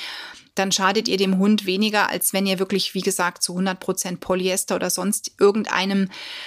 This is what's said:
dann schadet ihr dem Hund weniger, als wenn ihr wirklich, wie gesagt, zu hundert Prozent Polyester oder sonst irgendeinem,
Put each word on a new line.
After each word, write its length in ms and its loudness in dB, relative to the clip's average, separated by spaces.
dann 160 0
schadet 380 2
ihr 80 2
dem 220 2
Hund 260 4
weniger, 460 2
als 240 -2
wenn 120 0
ihr 120 0
wirklich, 360 -2
wie 60 -2
gesagt, 420 -2
zu 120 -2
hundert 260 -2
Prozent 400 -6
Polyester 560 -2
oder 140 -2
sonst 480 -4
irgendeinem, 720 2